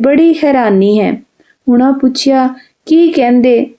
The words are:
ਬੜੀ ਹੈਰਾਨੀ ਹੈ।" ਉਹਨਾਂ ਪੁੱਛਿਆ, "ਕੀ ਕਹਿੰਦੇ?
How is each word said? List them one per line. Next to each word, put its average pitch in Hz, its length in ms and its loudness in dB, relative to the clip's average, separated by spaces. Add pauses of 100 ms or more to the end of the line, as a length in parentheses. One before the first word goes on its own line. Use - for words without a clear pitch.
ਬੜੀ 311 320 2 (100)
ਹੈਰਾਨੀ 214 560 0
ਹੈ।" 190 140 -2 (540)
ਉਹਨਾਂ 247 260 2
ਪੁੱਛਿਆ, 262 540 -2 (380)
"ਕੀ 330 260 2
ਕਹਿੰਦੇ? 247 540 0 (140)